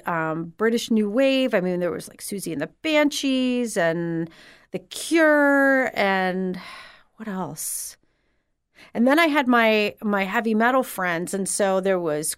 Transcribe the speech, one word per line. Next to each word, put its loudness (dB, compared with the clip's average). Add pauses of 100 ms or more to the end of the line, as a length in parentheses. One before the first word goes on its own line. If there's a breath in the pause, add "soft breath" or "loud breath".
um, -2
British 0
New 2
Wave. 2
I 2
mean, 0
there 0
was, -8
like, -20
Siouxsie -8
and -6
the -6 (140)
Banshees 0
and 0 (420 loud breath)
The -8
Cure 2
and -2 (560 loud breath)
what -16
else? -8 (960 loud breath)
And 2
then 6
I 4
had 2
my, 4
my 0
heavy -2
metal 2
friends. -4
And -4
so 0
there 0
was -4